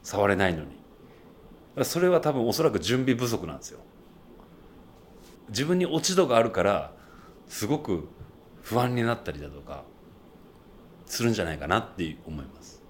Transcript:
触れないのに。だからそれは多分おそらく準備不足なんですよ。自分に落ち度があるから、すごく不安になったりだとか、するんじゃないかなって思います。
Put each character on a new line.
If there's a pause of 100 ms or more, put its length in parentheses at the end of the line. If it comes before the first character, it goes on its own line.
触
れ
な
い
の
に。
だ
か (1000)
ら
そ
れ
は
多
分
お
そ
ら
く
準
備
不
足
な
ん
で
す
よ。 (1700)
自
分
に
落
ち
度
が
あ
る
か
ら、 (560)
す
ご
く (540)
不
安
に
な
っ
た
り
だ
と
か、 (1200)
す
る
ん
じ
ゃ
な
い
か
な
っ
て
思
い
ま
す。